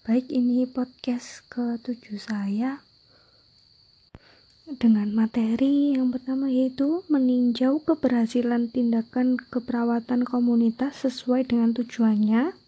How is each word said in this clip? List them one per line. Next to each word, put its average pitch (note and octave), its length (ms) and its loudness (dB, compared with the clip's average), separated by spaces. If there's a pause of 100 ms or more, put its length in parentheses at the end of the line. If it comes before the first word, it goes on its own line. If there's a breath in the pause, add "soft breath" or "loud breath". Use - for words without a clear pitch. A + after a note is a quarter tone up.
Baik, B3+ 320 0
ini B3 320 2
podcast B3+ 800 -8
ketujuh A#3 720 -6
saya G#3+ 640 -4 (1800 loud breath)
dengan A3 480 0
materi B3 800 0
yang C4 160 0
pertama, C4 400 -4
yaitu C4 560 -2
meninjau B3+ 800 2
keberhasilan A#3+ 880 0
tindakan B3 640 0
keperawatan A#3+ 880 -2
komunitas A#3+ 800 0
sesuai B3+ 480 0
dengan A#3 240 2
tujuannya. A3+ 800 2 (100)